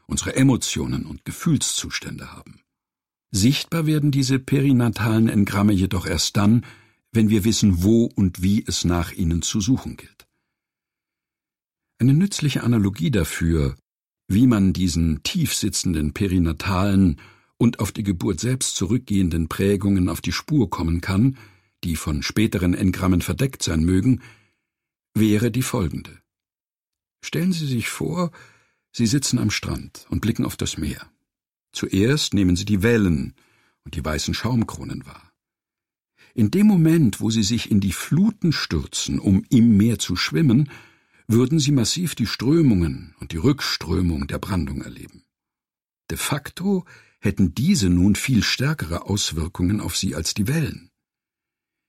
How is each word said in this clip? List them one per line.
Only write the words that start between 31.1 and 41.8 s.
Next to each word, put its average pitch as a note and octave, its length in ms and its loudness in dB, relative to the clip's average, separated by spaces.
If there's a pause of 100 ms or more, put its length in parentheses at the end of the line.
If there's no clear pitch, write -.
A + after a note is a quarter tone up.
Zuerst A#2 640 -2
nehmen F2+ 220 2
Sie G2 80 -4
die G#2 180 0
Wellen G2 520 2 (500)
und C#2+ 100 -16
die C#2+ 100 -8
weißen D2+ 300 -4
Schaumkronen A2 720 -4
wahr. - 260 -20 (1000)
In G#2+ 160 2
dem G3+ 160 4
Moment, D#3+ 540 4
wo G#2+ 100 0
Sie A2+ 120 2
sich G#2+ 280 -2
in G2+ 100 4
die G2 120 0
Fluten F3+ 600 0
stürzen, - 640 -4
um G2 320 2
im A#2 260 6
Meer G#2+ 220 4
zu - 180 -4
schwimmen, D3 540 2 (580)
würden B2 300 2
Sie C#3 140 0
massiv C#3 420 -2